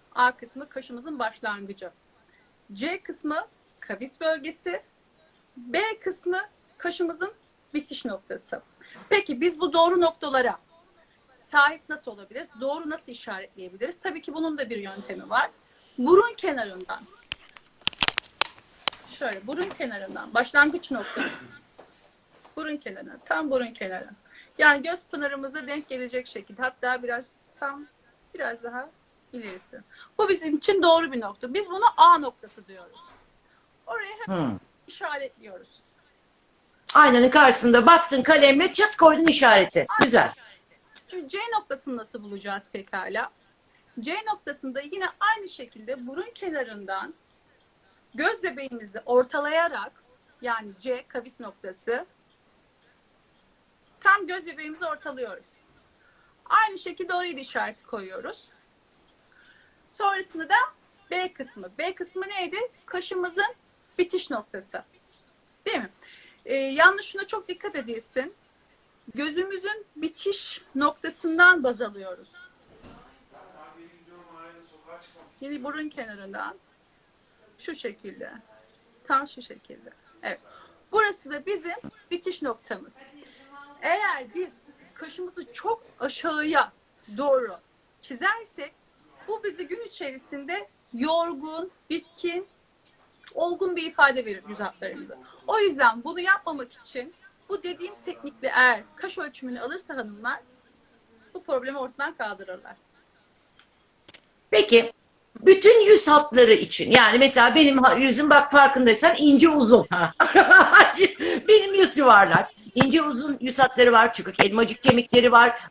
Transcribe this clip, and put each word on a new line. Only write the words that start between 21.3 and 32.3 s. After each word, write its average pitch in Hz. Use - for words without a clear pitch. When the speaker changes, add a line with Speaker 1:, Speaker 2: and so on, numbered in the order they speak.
Speaker 1:
Burun 302
kenarı. 214
Tam 311
burun 254
kenarı. 190
Yani 294
göz 349
pınarımıza 277
denk 294
gelecek 254
şekilde. 202
Hatta 254
biraz 240
tam 285
biraz 240
daha 247
ilerisi. 214
Bu 415
bizim 320
için 392
doğru 330
bir 247
nokta. 220
Biz 392
buna 392
A 339
noktası 233